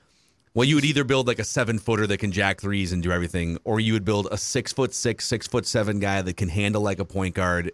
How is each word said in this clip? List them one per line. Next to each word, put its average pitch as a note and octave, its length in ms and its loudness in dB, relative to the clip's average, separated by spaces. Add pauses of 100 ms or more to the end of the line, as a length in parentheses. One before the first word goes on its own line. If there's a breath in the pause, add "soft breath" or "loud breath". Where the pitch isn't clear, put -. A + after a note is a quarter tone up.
(540 soft breath)
Well, A#2 100 4
you D3 120 4
would C#3 80 4
either C#3+ 200 2
build, C3 220 2
like, A#2+ 120 0
a G#2+ 60 -4
seven-footer A2 640 0
that G2 120 0
can G2+ 140 -2
jack G2 280 0
threes G2 320 -2
and F2+ 100 0
do F2 100 0
everything, E2+ 520 -2
or A2 160 0
you A2 120 2
would G#2+ 120 0
build G#2 260 0
a G#2 80 -4
six-foot-six, - 840 -2
six-foot-seven G#2+ 760 -2
guy G2 220 0
that F2+ 140 -4
can G2 120 0
handle G2+ 340 0
like G2 160 -2
a G2 60 -4
point F#2 300 -4
guard F2 400 0